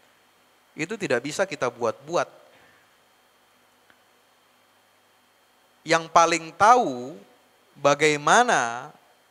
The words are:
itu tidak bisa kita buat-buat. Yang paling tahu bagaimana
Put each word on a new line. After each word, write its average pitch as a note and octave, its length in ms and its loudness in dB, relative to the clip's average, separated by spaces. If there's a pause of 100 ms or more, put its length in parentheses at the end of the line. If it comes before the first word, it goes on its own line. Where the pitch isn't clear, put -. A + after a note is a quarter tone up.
(800)
itu F3 160 -8
tidak C#3 320 -4
bisa F3 160 -6
kita D3+ 240 -6
buat-buat. B2+ 640 -6 (3500)
Yang E3 240 0
paling E3 420 2
tahu F3 640 2 (600)
bagaimana D3 1160 0 (380)